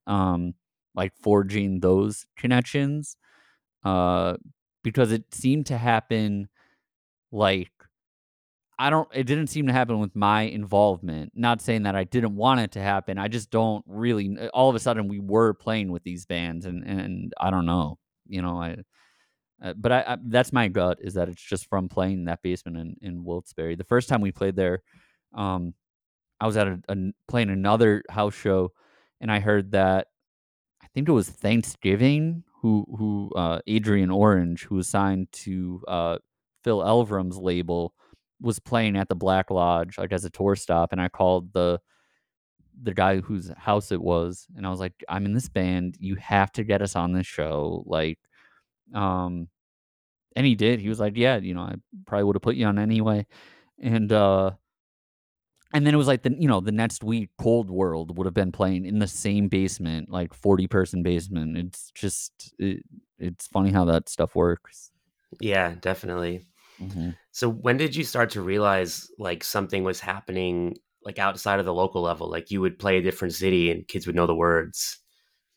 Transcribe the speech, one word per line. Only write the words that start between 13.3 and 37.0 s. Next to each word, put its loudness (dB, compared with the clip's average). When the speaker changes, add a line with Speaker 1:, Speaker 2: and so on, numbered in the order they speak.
Speaker 1:
don't 0
really -2
kn-, -10
all 4
of 2
a -2
sudden, 0
we -6
were 4
playing -4
with -6
these -10
bands, -4
and, -8
and -6
I 0
don't 2
know, 0
you -6
know, -4
I, -8
uh, -10
but 0
I, 4
I, -4
that's 2
my 2
gut, 0
is -10
that 0
it's -14
just -8
from -2
playing -2
that -6
basement -6
in, -10
in -10
Wilkes-Barre. -6
The -10
first 0
time 0
we 0
played -2
there, 0
um, -4
I -2
was 0
at 4
a, -4
an-, -4
playing 0
another 4
house -2
show, 0
and -4
I 2
heard 2
that, 2
I -20
think -2
it 4
was 4
Thanksgiving, 2
who, 2
who, -2
uh, 0
Adrian 2
Orange, 4
who -6
was -2
signed 0
to, -8
uh, -2
Phil 2
Elverum's 0